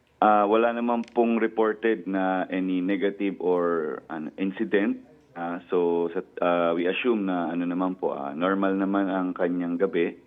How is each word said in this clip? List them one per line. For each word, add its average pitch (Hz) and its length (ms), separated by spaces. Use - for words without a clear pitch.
Ah, 104 240
wala 113 240
naman 117 400
pong 117 320
reported 110 640
na 95 400
any 92 320
negative 98 640
or, 85 640
ano, 78 320
incident. 101 560
Ah, 87 320
so, 85 480
sa, 92 80
ah, 87 320
we 85 160
assume 101 400
na, 87 240
ano, 87 160
naman 92 320
po, - 160
ah, 71 160
normal 95 400
naman 98 400
ang 92 240
kanyang 87 400
gabi. 90 400